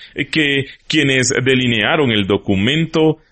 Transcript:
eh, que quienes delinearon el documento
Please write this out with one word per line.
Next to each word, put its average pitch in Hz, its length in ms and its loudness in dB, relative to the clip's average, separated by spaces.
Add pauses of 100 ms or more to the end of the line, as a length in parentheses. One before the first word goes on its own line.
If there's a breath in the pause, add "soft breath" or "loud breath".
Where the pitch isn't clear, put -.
(140 loud breath)
eh, 156 120 -6
que 139 400 -2 (200 loud breath)
quienes 135 440 0 (140)
delinearon 127 680 0
el 104 160 0
documento 151 880 0 (160 soft breath)